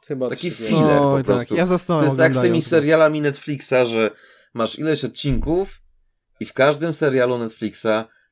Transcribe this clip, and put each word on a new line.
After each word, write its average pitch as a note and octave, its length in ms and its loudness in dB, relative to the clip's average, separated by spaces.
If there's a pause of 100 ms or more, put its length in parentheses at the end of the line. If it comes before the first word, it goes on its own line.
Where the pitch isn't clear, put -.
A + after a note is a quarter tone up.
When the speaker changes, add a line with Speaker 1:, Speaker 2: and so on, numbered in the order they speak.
Speaker 1:
chyba B2+ 220 -4
Speaker 2:
Taki D#3+ 220 -8
Speaker 1:
coś - 80 -12
takiego. A2 200 0
Speaker 2:
filler D3 180 4
po C#3 160 4
Speaker 3:
Oj, C3+ 100 0
tak, G2+ 120 2
Speaker 2:
prostu. - 200 -4
Speaker 3:
ja F3 100 2
zasnąłem F3 380 0
Speaker 2:
To - 20 4
jest C#3 120 0
tak D#3+ 140 4
z B2+ 40 0
tymi B2+ 60 0
Speaker 3:
oglądając. - 260 2
Speaker 2:
serialami D#3 540 2
Netflixa, C#3+ 520 -4 (120)
że A2+ 260 0 (420)
masz A2+ 260 -4
ileś A#2 260 -2
odcinków C#3+ 760 -4 (580)
i A2 60 -10
w - 80 -16
każdym D3 400 2
serialu B2+ 440 0
Netflixa A2+ 720 -4 (240)